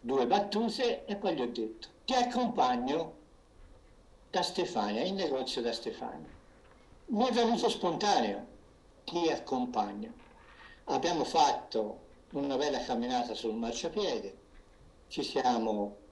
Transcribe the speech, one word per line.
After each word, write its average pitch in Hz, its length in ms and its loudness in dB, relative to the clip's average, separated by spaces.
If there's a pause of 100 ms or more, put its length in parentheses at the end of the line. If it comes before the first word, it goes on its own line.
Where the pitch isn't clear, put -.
Due 127 260 2
battute 208 760 2
e 202 100 -4
poi 196 200 0
gli 135 60 -2
ho 120 60 0
detto: 113 400 -6 (180)
"Ti 254 80 -2
accompagno 165 1000 2 (1160)
da 185 140 0
Stefania, 110 580 0
in 190 140 0
negozio 135 460 -2
da 117 100 0
Stefania." - 580 -8 (760)
Mi 240 180 2
è 254 60 2
venuto 233 380 4
spontaneo: 165 760 2 (600)
"Ti 170 260 2
accompagno." 113 800 -2 (760)
Abbiamo 135 340 2
fatto 113 760 2 (320)
una 139 240 -2
bella 135 240 0
camminata 120 540 -2
sul 110 220 -4
marciapiede, 117 840 -4 (720)
ci - 160 -6
siamo 113 720 2 (160)